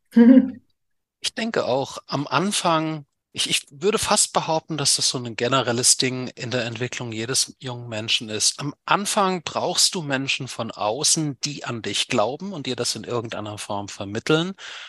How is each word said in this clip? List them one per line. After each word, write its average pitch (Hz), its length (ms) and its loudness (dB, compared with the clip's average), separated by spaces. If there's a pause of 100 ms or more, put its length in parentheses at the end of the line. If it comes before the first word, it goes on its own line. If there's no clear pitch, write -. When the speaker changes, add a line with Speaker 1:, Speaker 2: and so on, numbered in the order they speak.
(140)
Speaker 1:
<laughs> 240 380 10 (680)
Speaker 2:
Ich - 120 -6
denke 220 320 -2
auch, 127 320 -2 (100)
am 139 200 -4
Anfang, 160 800 0 (260)
ich, - 180 -4
ich - 200 -2
würde 180 300 2
fast - 340 2
behaupten, 160 440 -2
dass 143 180 2
das - 140 0
so - 80 -2
ein 120 180 -8
generelles 120 600 2
Ding 127 320 -2
in - 200 -10
der 120 160 -2
Entwicklung 120 460 -6
jedes 117 480 -2
jungen 120 280 -10
Menschen 110 420 -4
ist. - 300 0
Am 143 140 -6 (120)
Anfang 185 580 0
brauchst - 500 0
du 190 80 -4
Menschen 135 460 -2
von 113 240 -8
außen, 139 720 0
die 143 240 -6
an 120 160 -6
dich - 260 -4
glauben 135 460 -2
und 147 120 -8
dir 127 100 -4
das 117 200 -4
in 110 80 -12
irgendeiner 107 540 -6
Form 101 300 -6
vermitteln. 156 640 -2 (360)